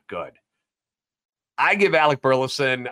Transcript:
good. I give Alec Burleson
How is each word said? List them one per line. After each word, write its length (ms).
good. 240
I 180
give 200
Alec 260
Burleson 720